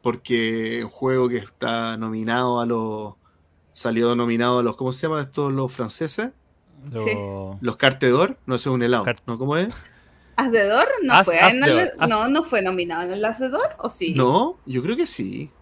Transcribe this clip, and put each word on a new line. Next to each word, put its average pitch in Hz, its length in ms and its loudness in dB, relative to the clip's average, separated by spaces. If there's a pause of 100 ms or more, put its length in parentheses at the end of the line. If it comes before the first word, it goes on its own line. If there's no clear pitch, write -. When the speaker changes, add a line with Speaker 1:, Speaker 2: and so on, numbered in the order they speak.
Speaker 1:
porque 113 800 -2
un 110 60 -8
juego 127 400 0
que 120 80 -2
está 117 600 -4
nominado 113 640 0
a 117 40 0
los, 110 480 -4 (600)
salió 117 420 0
nominado 120 440 2
a 120 40 2
los, 113 120 0
¿cómo 127 160 -4
se 131 160 -8
llaman 156 140 -2
estos 139 320 -4
los 135 200 -2
franceses? 160 560 -6 (640)
Speaker 2:
Lo- 113 120 -6
Speaker 3:
Sí. 107 80 0 (500)
Speaker 1:
Los 120 160 -2
Carte 131 320 0
d'Or, 170 360 2
no, 131 100 -2
ese 123 140 -4
es 131 40 0
un 123 100 0
helado, 120 220 2
Speaker 2:
Cart- 120 220 -4
Speaker 1:
¿no? 117 100 -6
¿Cómo 135 200 -4
es? 196 160 -2 (600)
Speaker 3:
¿As 254 160 0
de 220 160 4
Dor? 240 200 4 (160)
No 262 100 4
Speaker 2:
As, 185 120 8
Speaker 3:
fue 170 140 4
Speaker 2:
As 185 140 8
Speaker 3:
en 254 80 0
Speaker 2:
d'Or, 294 80 4
Speaker 3:
el, 349 300 4
Speaker 2:
As- - 100 4
Speaker 3:
no, 220 180 2
no 294 160 2
fue 226 200 0
nominado 175 400 -2
en 180 100 -6
el 208 120 -2
As 226 140 -4
de 262 100 -2
Dor, 453 300 -2
¿o 233 100 -6
sí? 170 240 -4
Speaker 1:
No, 156 520 2
yo 127 160 -4
creo 185 140 -2
que 330 120 0
sí. 107 440 -6 (100)